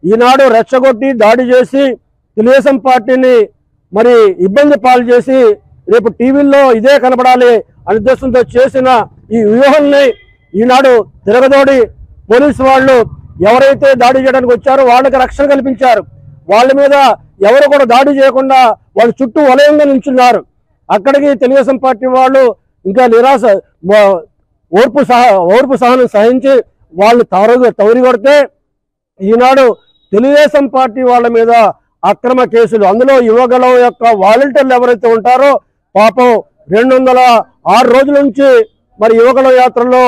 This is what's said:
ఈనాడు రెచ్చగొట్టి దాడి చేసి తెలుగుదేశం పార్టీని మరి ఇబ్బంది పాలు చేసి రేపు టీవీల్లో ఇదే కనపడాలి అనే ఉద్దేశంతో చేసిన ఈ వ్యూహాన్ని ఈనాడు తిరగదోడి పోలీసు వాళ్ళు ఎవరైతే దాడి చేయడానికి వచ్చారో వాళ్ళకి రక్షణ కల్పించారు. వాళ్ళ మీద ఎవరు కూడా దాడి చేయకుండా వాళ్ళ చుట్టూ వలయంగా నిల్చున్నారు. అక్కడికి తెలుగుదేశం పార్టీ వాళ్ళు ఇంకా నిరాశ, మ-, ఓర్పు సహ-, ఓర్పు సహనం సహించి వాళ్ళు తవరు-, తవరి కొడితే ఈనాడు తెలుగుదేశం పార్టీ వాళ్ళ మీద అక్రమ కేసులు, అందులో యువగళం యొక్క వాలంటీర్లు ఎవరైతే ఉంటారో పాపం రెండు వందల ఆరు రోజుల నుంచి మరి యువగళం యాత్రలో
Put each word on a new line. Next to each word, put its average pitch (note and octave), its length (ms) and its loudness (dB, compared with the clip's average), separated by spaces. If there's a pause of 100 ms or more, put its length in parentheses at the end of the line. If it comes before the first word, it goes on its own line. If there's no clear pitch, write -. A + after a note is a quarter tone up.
(100)
ఈనాడు B3 340 2 (120)
రెచ్చగొట్టి B3+ 560 -2
దాడి A#3 400 0
చేసి B3+ 300 0 (540)
తెలుగుదేశం C4 400 0 (100)
పార్టీని B3+ 500 0 (600)
మరి A#3+ 180 2 (320)
ఇబ్బంది C#4+ 320 0
పాలు B3 340 0
చేసి B3+ 260 0 (540)
రేపు A3+ 160 0
టీవీల్లో C#4 720 0
ఇదే C4 160 2 (100)
కనపడాలి B3+ 480 0 (340)
అనే F#3+ 140 -2
ఉద్దేశంతో B3 400 -2 (160)
చేసిన B3+ 320 -2 (440)
ఈ A3+ 60 -2 (140)
వ్యూహాన్ని C#4+ 520 2 (560)
ఈనాడు B3+ 320 2 (320)
తిరగదోడి C4+ 540 2 (520)
పోలీసు C4 320 0
వాళ్ళు C4 340 2 (540)
ఎవరైతే C4+ 440 2
దాడి B3+ 240 0
చేయడానికి B3+ 360 -2
వచ్చారో C4+ 300 -2
వాళ్ళకి B3+ 320 0
రక్షణ B3+ 380 -4
కల్పించారు. B3+ 480 -2 (500)
వాళ్ళ A#3+ 180 2 (100)
మీద C#4 140 2 (540)
ఎవరు C#4 240 2
కూడా C#4 120 2 (100)
దాడి C#4 240 0
చేయకుండా C4 420 0 (360)
వాళ్ళ A3+ 220 0
చుట్టూ C4 220 -4 (100)
వలయంగా D4 400 2
నిల్చున్నారు. B3+ 500 0 (480)
అక్కడికి C4+ 400 -2 (140)
తెలుగుదేశం C4 420 0
పార్టీ B3+ 220 -4 (100)
వాళ్ళు C4 260 2 (460)
ఇంకా A3+ 160 0 (100)
నిరాశ, B3 300 0 (440)
మ-, G3+ 300 2 (600)
ఓర్పు B3+ 220 0 (100)
సహ-, A#3+ 280 2 (160)
ఓర్పు C4 280 0
సహనం B3+ 340 0
సహించి B3 380 0 (460)
వాళ్ళు A#3 220 2 (120)
తవరు-, A#3 460 0
తవరి A3+ 260 0
కొడితే B3+ 280 0 (840)
ఈనాడు B3+ 440 0 (480)
తెలుగుదేశం C#4+ 520 0 (120)
పార్టీ C4 240 -4 (100)
వాళ్ళ A#3+ 160 0 (100)
మీద A3+ 160 0 (580)
అక్రమ B3+ 300 -4 (120)
కేసులు, A3 380 0
అందులో B3+ 240 0 (160)
యువగళం B3+ 420 0 (140)
యొక్క A#3 160 -6 (200)
వాలంటీర్లు B3+ 560 0
ఎవరైతే A#3+ 360 -2
ఉంటారో B3+ 360 0 (480)
పాపం A3+ 320 0 (440)
రెండు B3 220 0
వందల B3+ 240 0 (540)
ఆరు B3 200 2
రోజుల C#4 260 0
నుంచి C#4 280 -2 (520)
మరి A3 200 0
యువగళం B3+ 420 0
యాత్రలో B3+ 460 -2